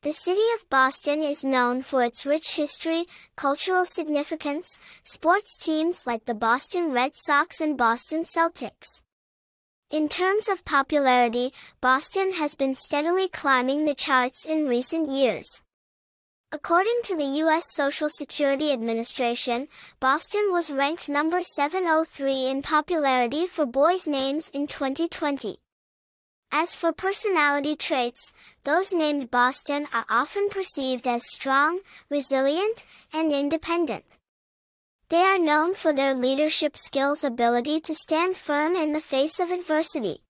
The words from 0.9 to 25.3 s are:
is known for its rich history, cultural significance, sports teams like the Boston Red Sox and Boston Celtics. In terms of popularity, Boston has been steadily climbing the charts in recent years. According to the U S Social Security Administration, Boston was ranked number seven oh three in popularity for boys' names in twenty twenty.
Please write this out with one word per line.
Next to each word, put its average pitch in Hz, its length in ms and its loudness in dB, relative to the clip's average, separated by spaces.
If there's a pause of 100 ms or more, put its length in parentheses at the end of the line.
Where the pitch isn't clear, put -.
is 294 200 -2
known 254 380 2
for 262 220 0
its 240 240 -2
rich 302 300 0
history, 330 500 -2 (300)
cultural 359 500 0
significance, 302 920 -4 (240)
sports - 540 0
teams 320 500 -2
like 233 200 -4
the 240 80 -2
Boston 262 580 0
Red 247 240 0
Sox 302 420 0
and 302 200 -2
Boston 247 460 0
Celtics. - 760 -4 (920)
In 302 200 0
terms 392 360 2
of 381 200 -2
popularity, 254 880 2 (260)
Boston 330 540 2
has 302 200 -2
been 269 200 -2
steadily 339 560 0
climbing 277 560 2
the 294 80 0
charts 262 500 0
in 311 240 0
recent 269 400 0
years. 262 540 -2 (920)
According 392 520 0
to 370 120 -4
the 285 240 -2
U 320 80 2
S 320 240 0
Social 294 380 -2
Security 285 600 0
Administration, 240 960 -2 (320)
Boston 370 520 0
was 339 180 0
ranked 285 380 -2
number 311 320 0
seven 349 460 -2
oh 320 180 4
three 269 420 -2
in 269 140 -2
popularity 294 840 2
for 320 180 0
boys' 294 420 2
names 277 440 -2
in 285 160 -4
twenty 285 420 -4
twenty. 277 520 -4 (960)